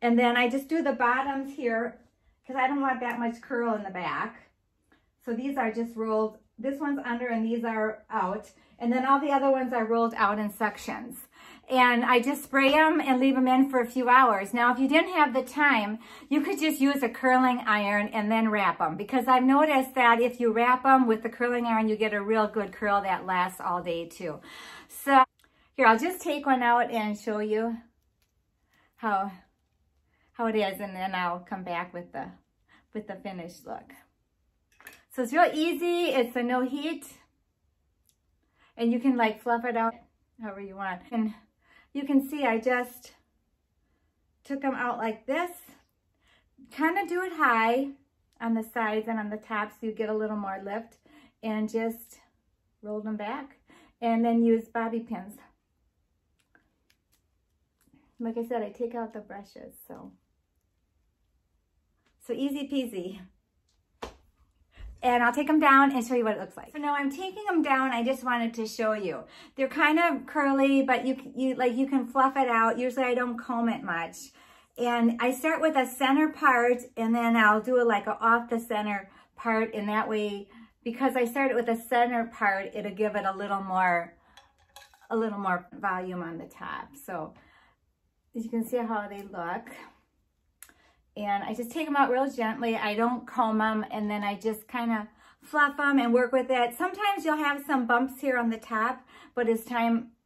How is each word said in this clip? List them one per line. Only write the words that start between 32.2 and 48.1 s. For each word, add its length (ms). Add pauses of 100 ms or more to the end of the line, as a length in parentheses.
with 140
the 80
finished 520
look. 280 (1160)
So 120
it's 100
real 220
easy. 580
It's 240
a 60
no 200
heat. 440 (1700)
And 160
you 60
can, 180
like, 240
fluff 240
it 120
out 180 (460)
however 200
you 140
want. 360
And 240 (580)
you 140
can 200
see 180
I 140
just 540 (1300)
took 200
'em 100
out 220
like 300
this. 240 (1200)
Kinda 360
do 160
it 120
high 560 (500)